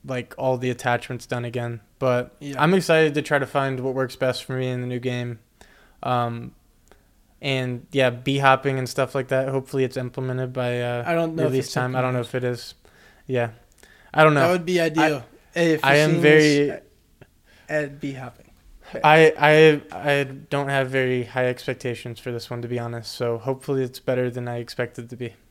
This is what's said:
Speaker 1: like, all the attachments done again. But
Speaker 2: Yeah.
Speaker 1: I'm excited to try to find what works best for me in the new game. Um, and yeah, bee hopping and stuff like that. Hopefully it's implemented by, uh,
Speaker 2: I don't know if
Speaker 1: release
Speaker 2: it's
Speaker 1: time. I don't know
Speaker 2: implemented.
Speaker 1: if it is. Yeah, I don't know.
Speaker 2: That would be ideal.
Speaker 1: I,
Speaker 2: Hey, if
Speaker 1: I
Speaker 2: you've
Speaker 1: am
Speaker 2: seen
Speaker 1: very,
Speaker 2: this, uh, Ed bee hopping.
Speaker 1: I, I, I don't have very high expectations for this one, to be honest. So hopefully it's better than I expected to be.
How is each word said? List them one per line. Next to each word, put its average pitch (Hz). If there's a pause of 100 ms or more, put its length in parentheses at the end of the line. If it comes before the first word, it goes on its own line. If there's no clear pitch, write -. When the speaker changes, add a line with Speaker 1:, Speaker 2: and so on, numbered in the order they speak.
Speaker 1:
like, 123
all 131
the 127
attachments 123
done 120
again. 120 (180)
But 123
Speaker 2:
Yeah. 143
Speaker 1:
I'm 165
excited 160
to 147
try 143
to 131
find 135
what 131
works 131
best 131
for 135
me 127
in 123
the 123
new 123
game. 123 (640)
Um, 120 (880)
and 131
yeah, 131
bee 123
hopping 135
and 127
stuff 131
like 131
that. 131
Hopefully 135
it's 120
implemented 127
by, 123
uh, 120
Speaker 2:
I 170
don't 165
know 165
if 151
Speaker 1:
release 131
Speaker 2:
it's -
Speaker 1:
time. 127
I 127
don't 127
know 127
Speaker 2:
implemented. 123
Speaker 1:
if 117
it -
is. - (520)
Yeah, 120 (640)
I 156
don't 156
know. 143
Speaker 2:
That 170
would 175
be 175
ideal. 156 (380)
Speaker 1:
I, 170
Speaker 2:
Hey, 170
if 147
Speaker 1:
I 139
Speaker 2:
you've 151
Speaker 1:
am -
Speaker 2:
seen 170
Speaker 1:
very, 151 (260)
Speaker 2:
this, 123 (400)
uh, - (440)
Ed 147
bee 139
hopping. 127 (540)
Speaker 1:
I, 156 (100)
I, 139
I 143
don't 139
have 135
very 127
high 127
expectations 123
for 123
this 117
one, 120
to 117
be 120
honest. 117
So 117
hopefully 131
it's 127
better 127
than 123
I 120
expected 120
to 123
be. 120 (160)